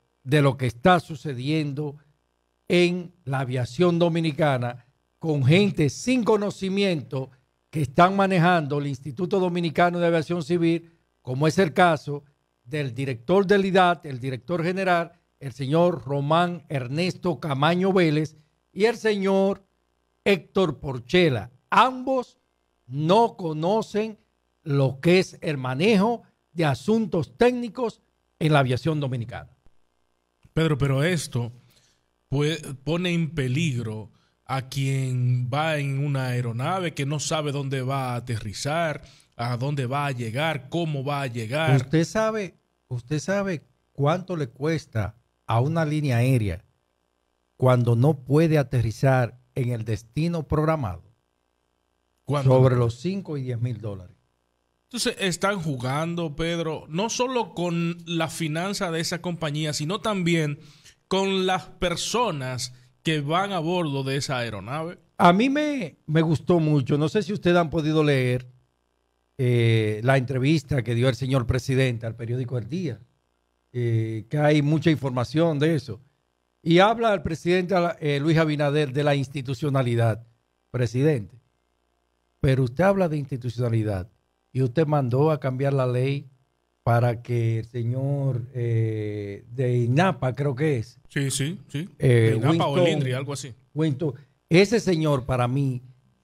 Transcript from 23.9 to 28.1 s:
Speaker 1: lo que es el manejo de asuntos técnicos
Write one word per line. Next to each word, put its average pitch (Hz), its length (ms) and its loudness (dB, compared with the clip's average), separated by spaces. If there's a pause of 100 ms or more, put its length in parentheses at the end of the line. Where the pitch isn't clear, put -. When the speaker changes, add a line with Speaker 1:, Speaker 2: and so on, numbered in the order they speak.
Speaker 1:
lo 139 360 0
que 175 200 4
es - 220 -2
el 151 160 -4
manejo 185 640 2 (320)
de 160 120 -2
asuntos 175 720 -2
técnicos 240 640 0 (360)